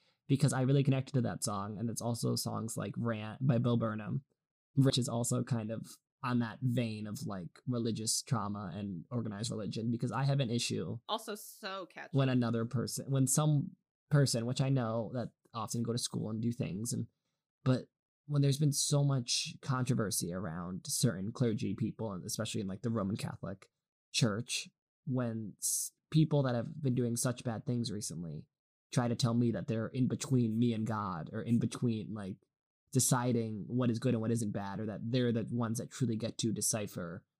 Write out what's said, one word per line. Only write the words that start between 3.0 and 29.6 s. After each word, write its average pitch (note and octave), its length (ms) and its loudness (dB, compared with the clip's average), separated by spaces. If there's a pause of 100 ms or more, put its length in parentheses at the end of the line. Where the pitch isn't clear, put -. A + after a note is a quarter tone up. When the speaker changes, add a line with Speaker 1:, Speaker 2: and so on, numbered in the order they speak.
Speaker 1:
by A#2+ 120 4
Bo A#2+ 180 2
Burnham, A2+ 460 -2 (540)
which C3+ 220 6
is A#2+ 120 0
also A#2+ 340 0
kind A2+ 280 -2
of A2 140 -6 (380)
on B2 160 2
that A2+ 220 -2
vein A#2 440 0
of, G#2 200 -8
like, F#2 240 -8 (180)
religious A#2 540 0
trauma G#2 520 -4
and G2 380 -6
organized A2+ 400 -4
religion, A2 400 -2
because A2+ 220 -2
I B2+ 100 0
have C#3 160 2
an B2+ 100 0
issue A2 500 -2 (100)
Speaker 2:
Also A3 260 -4
so F#3+ 580 -10
catchy. D3+ 200 -12
Speaker 1:
when C3+ 160 4
another A#2 340 2
person, A#2 460 -4
when C3+ 180 4
some D3+ 440 2 (380)
person, B2+ 360 4
which B2 160 0
I C3+ 80 2
know A#2 460 0
that A#2 160 -4 (220)
often A2+ 300 -4
go A#2 80 0
to A#2 60 0
school A2 320 -4
and A2 120 -2
do A#2 120 0
things G#2+ 400 -4
and A#2 140 -2 (560)
but C3 220 4 (420)
when C#3+ 140 2
there's C#3 160 4
been D3 160 4
so C#3+ 300 2
much C#3 580 0
controversy A#2 720 0
around F2+ 540 -6
certain G2 440 0
clergy A2 420 0
people, G#2+ 400 -4
and F2 120 -8
especially A2 360 -4
in, G2 60 -4
like, F#2+ 140 -8
the A#2 80 -2
Roman G#2+ 280 0
Catholic - 500 -8 (460)
Church, - 540 0 (380)
when A2+ 540 -2
s-, - 320 -2 (200)
people D3+ 320 6
that B2 120 0
have - 260 -4
been C3 140 2
doing A#2+ 200 0
such B2 280 -2
bad A2 220 -6
things A#2+ 260 -2
recently E2 540 -8 (480)
try B2 140 4
to A#2 80 2
tell A#2 180 2
me A#2+ 180 4
that A2 160 -2